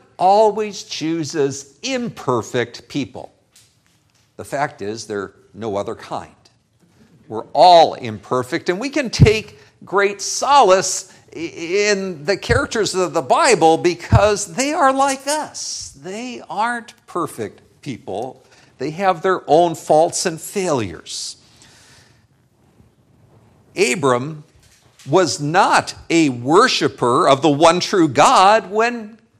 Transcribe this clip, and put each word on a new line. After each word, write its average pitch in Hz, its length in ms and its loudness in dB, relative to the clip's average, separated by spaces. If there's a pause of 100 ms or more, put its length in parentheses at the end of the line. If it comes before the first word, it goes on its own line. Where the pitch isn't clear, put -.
(180)
always 208 680 2
chooses 156 1000 -6
imperfect 135 1040 -4
people. - 440 -10 (1040)
The 92 80 -14
fact 143 380 -6
is, 110 240 -10
there 101 140 -6
are 98 140 -10 (180)
no 101 240 -8
other 101 200 -6
kind. 95 380 -14 (920)
We're 110 260 -10
all 160 420 8
imperfect, 123 720 -6
and 180 100 0
we 269 120 -6
can 285 200 -4
take 220 480 2 (240)
great 202 380 -2
solace 220 880 2 (240)
i-, - 40 -14
in 185 840 -4
the 185 120 -2
characters 233 580 -2
of 175 200 -2
the 165 80 -2
Bible 180 560 4
because 180 760 0
they 277 200 -2
are 285 180 2
like 269 340 -2
us. - 760 -8
They 226 480 -12
aren't 220 440 -6 (120)
perfect 127 560 -8 (180)
people. 113 640 -12 (320)
They 143 140 -8
have 185 320 -2
their 185 260 0
own 160 260 4
faults 165 520 0
and 160 140 -6
failures. 131 960 -6 (2500)
Abram 151 720 -2 (640)
was 165 320 0
not 180 540 0 (160)
a 160 180 2
worshiper 139 1000 0
of 135 120 4
the 156 100 2
one 165 300 4
true 170 280 0
God 190 600 4
when 220 480 -4 (220)